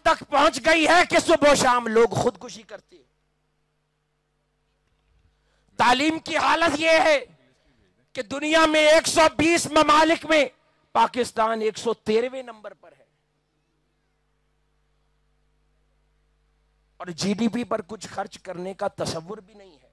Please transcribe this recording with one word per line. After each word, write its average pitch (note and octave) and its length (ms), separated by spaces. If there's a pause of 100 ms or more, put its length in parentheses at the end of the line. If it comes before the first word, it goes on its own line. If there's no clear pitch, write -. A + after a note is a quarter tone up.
तक D#4+ 200
पहुंच D4 360
गई D#4+ 240
है E4 200
कि E4 160
सुबह D4 360
शाम B3 320
लोग A3+ 240
खुदकुशी A#3 500
करते F#3+ 320
हैं। C#3+ 80 (2750)
तालीम C4+ 400
की D#4+ 180
हालत D4 420
यह D#4+ 240
है D4+ 160 (960)
कि C4 100
दुनिया D4+ 420
में D#4 140
एक D#4 260
सौ D#4+ 200 (100)
बीस E4 320
ममालिक D#4 560
में D4+ 240 (460)
पाकिस्तान A3+ 680
एक G#3+ 160
सौ A3+ 180
तेरहवें B3 480
नंबर G#3+ 300
पर E3+ 160
है। C3+ 160 (4000)
और F3+ 140
जीडीपी G3+ 520
पर G#3+ 180
कुछ G#3 260
खर्च - 300
करने F3+ 340
का G3 160
तसव्वुर E3 520
भी G3+ 140
नहीं G3 160
है। B2+ 220